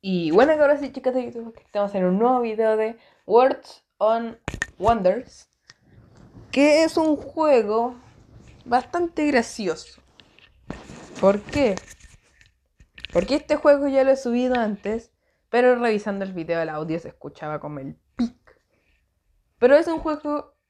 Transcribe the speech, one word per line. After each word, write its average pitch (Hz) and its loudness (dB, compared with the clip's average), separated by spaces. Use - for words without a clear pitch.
Y 175 -2
bueno, 262 6
ahora 294 4
sí, 277 -10
chicas 254 -4
de 254 -2
YouTube, 233 -14
que - -20
estamos 202 -4
en 185 0
un 185 2
nuevo 247 2
video 220 0
de 220 -4
Words - 2
on 226 -2
Wonders, 208 0
que 294 4
es 320 -2
un 320 2
juego 247 0
bastante 302 -2
gracioso. 226 -4
¿Por 202 2
qué? 247 -2
Porque 190 0
este 294 -2
juego 285 4
ya 269 2
lo 269 4
he 262 4
subido 247 -2
antes, 220 -6
pero 247 4
revisando 214 -2
el 190 -10
video 165 -4
el 160 -4
audio 156 -6
se 120 -14
escuchaba 151 -12
como 147 -12
el - -14
pic. 233 -6
Pero 254 6
es 330 4
un 320 -4
juego 294 -6